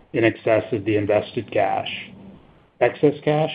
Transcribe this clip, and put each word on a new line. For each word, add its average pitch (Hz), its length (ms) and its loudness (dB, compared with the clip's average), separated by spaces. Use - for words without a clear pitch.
in 117 120 2
excess 110 480 2
of 104 120 -2
the 107 120 2
invested 104 560 -2
cash. 98 360 0
Excess 143 420 2
cash 151 320 0